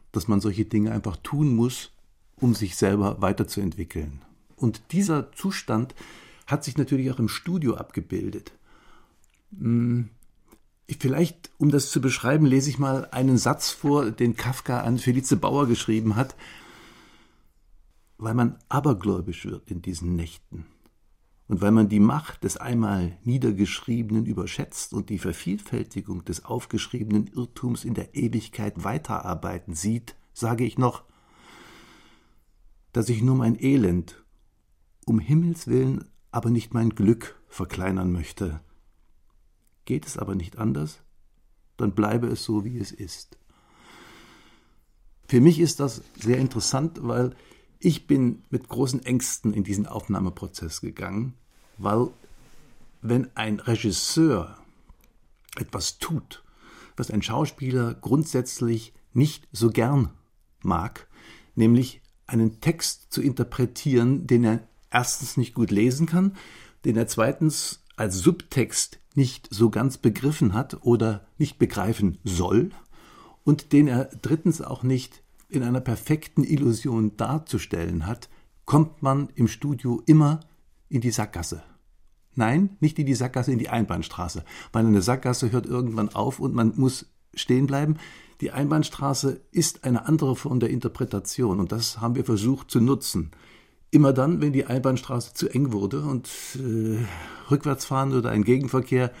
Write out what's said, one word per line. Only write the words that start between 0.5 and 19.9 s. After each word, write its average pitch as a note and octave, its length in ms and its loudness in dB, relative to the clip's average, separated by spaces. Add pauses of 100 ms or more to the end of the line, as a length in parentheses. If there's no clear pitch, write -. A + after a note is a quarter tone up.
Dinge A2 260 0
einfach G2+ 260 -6
tun C#3+ 380 0
muss, A#2+ 360 -2 (440)
um A#2+ 180 2
sich G2+ 220 -4
selber G2+ 460 2
weiterzuentwickeln. F2+ 1000 -4 (340)
Und - 360 -4
dieser E3 400 0
Zustand B2+ 640 -4 (520)
hat - 160 -2
sich B2 140 -6
natürlich C3 340 0
auch B2+ 80 -6
im A2 100 2
Studio E3+ 460 -2
abgebildet. - 800 -8 (1040)
Hm, A#2+ 520 0 (880)
vielleicht, C#3+ 580 -2
um D3+ 140 4
das C#3+ 180 2
zu C#3+ 120 0
beschreiben, C3+ 440 2
lese C3+ 240 4
ich C3 100 -6
mal C3+ 320 -2
einen C3 260 4
Satz B2+ 340 0
vor, C#3+ 400 0
den A#2 240 0
Kafka B2 460 -4
an A#2 180 0
Felice C3 380 2
Bauer C#3 300 0
geschrieben A2 480 0
hat. B2+ 200 -2 (1800)
„Weil A2 180 -4
man A#2+ 220 2 (120)
abergläubisch G2+ 760 0
wird F#2+ 260 -10
in F2 100 -8
diesen F2 340 -4